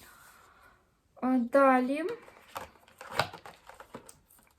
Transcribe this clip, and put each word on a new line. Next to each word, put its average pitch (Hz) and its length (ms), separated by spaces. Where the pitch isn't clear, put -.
А, 254 220
далі. 262 680